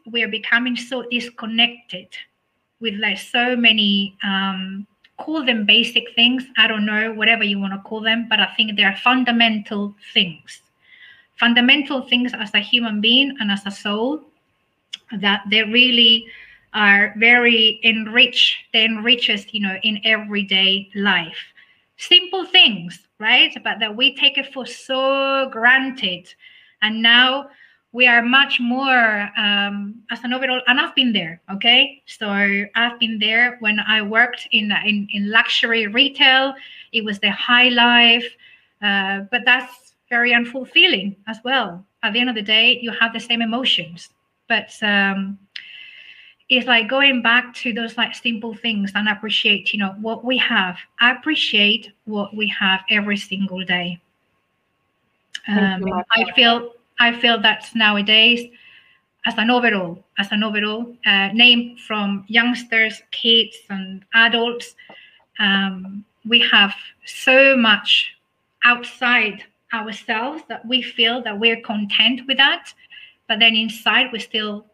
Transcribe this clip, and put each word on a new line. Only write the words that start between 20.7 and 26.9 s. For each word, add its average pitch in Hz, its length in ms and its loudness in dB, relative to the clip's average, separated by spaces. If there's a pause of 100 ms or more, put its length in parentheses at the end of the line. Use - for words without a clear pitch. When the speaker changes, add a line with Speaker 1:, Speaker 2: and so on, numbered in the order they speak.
Speaker 1:
life. 185 440 -2 (580)
Simple 359 480 -10
things, 208 600 -2 (120)
right? 254 440 0
But 208 160 -6
that 214 160 -6
we 269 200 -2
take 277 220 0
it 269 160 -8
for 254 120 -10
so 269 840 -4
granted. 233 840 -2 (480)
And 220 200 -2